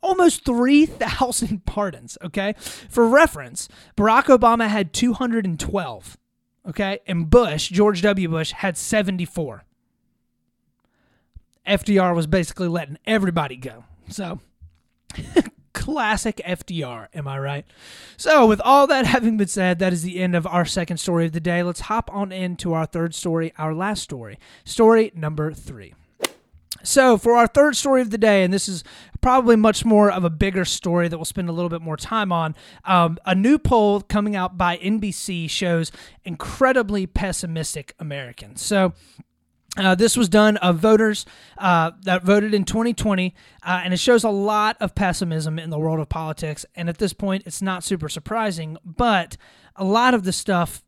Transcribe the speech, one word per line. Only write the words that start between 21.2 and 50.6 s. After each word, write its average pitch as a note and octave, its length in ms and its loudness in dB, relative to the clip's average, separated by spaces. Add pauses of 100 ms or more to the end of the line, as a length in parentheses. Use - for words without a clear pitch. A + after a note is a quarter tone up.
of D#3 60 -6
the E3+ 60 -4
day. F3 220 -2
Let's F3 200 -6
hop A3+ 300 -6
on G3+ 200 -6
into F3+ 420 -6
our D#3+ 140 -2
third E3 260 -4
story, E3 460 -4
our D#3 160 -4
last G3 260 -6
story. A2+ 380 -14 (260)
Story A3+ 480 6
number D#3 400 -6
three. A2 400 -18 (880)
So B3+ 340 4
for A#3 180 2
our A#3 120 6
third C#4+ 280 4
story C4+ 260 2
of A#3 80 -2
the A3 80 -4
day, G3+ 260 4
and F3+ 100 0
this G3 140 -2
is F3+ 160 -10 (380)
probably B3+ 340 4
much G#3+ 300 2
more G#3 260 4
of F3+ 120 -4
a E3+ 60 0
bigger F#3 360 -4
story F3 420 -2
that E3 100 -6
we'll D#3 80 -12
spend F3+ 240 -8
a - 20 -6
little E3+ 180 -4
bit E3 120 -8
more D#3+ 160 -8
time G#3 340 -4
on, D#3+ 240 -2 (300)
um, E3+ 400 2
a F#3+ 100 0
new B3 240 4
poll G#3 420 2
coming G#3 340 -2
out F#3 220 -6
by F3 200 0
N G3 200 -2
B G3+ 140 -4
C E3+ 360 -6
shows E3+ 440 -2 (320)
incredibly G#3 840 -2
pessimistic E3 960 -6
Americans. C3+ 600 -12
So, F#3+ 320 2 (840)
uh, F#3+ 180 2
this A3 220 4
was A#3 100 4
done G#3+ 300 6
of F3+ 220 0
voters, A3 460 4 (320)
uh, E3+ 340 2 (100)
that F#3 220 -2
voted G#3 300 2
in G3+ 120 0
twenty A3+ 280 -2
twenty, F#3 420 -2 (280)
uh, F3+ 200 -2
and F3+ 100 -2
it F3 60 -2
shows A#3+ 240 4
a A3+ 60 2
lot G#3 520 0
of G3+ 140 -4
pessimism E3 640 -2
in D#3+ 100 -10
the D3+ 100 -4
world D#3+ 200 -2
of D3+ 100 -6
politics. D#3 560 -8 (100)
And E3+ 140 -6
at E3 80 -8
this G3+ 160 -2
point, G3 320 -4
it's - 160 -12
not F#3 220 -6
super D#3 260 -4
surprising, E3 760 -6
but F#3+ 540 -2 (380)
a F#3+ 100 -4
lot A#3 280 4
of G#3 100 0
the F3+ 100 -2
stuff - 540 -2